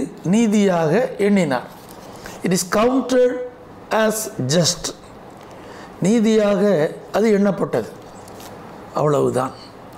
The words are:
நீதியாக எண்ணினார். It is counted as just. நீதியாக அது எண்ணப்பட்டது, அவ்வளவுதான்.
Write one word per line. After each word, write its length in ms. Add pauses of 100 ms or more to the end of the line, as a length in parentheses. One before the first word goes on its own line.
(340)
நீதியாக 580 (340)
எண்ணினார். 420 (800)
It 100
is 80 (140)
counted 540 (720)
as 140 (360)
just. 320 (1200)
நீதியாக 560 (560)
அது 100 (100)
எண்ணப்பட்டது, 520 (1120)
அவ்வளவுதான். 540 (440)